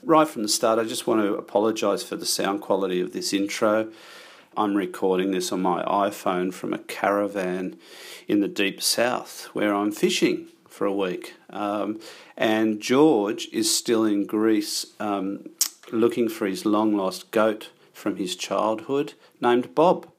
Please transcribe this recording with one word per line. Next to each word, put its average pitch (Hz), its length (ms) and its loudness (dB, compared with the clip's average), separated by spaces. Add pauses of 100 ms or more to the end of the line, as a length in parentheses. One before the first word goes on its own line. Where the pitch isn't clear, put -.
Right 156 240 6
from 113 160 -6
the 107 40 -2
start, 113 300 2
I 113 60 0
just 120 240 -6
want 110 160 2
to 101 100 0
apologise 110 720 0
for - 140 -8
the 90 100 -8
sound 98 340 0
quality 92 400 0
of 90 120 -4
this 92 200 -4
intro. 107 580 0 (640)
I'm 101 220 0
recording 92 540 0
this 90 200 -2
on 92 120 -4
my 87 220 0
iPhone 92 680 -2
from - 180 -8
a 87 60 -4
caravan 95 1000 -2 (480)
in 104 140 2
the 98 60 0
deep 98 360 -4
south - 680 -2
where 104 200 0
I'm 104 180 0
fishing - 560 0 (200)
for - 180 -6
a 101 80 0
week. 92 400 -4 (160)
Um, 104 500 -4 (380)
and 110 420 2
George 123 720 4
is 110 240 0
still 113 300 2
in 101 220 2
Greece, 107 580 0 (140)
um, 101 500 -4 (420)
looking 113 380 2
for 107 160 -4
his 92 180 -2
long-lost 104 680 0
goat 110 400 0 (200)
from - 260 -4
his - 180 -4
childhood 110 760 -2 (280)
named 120 320 2
Bob. 170 340 4 (120)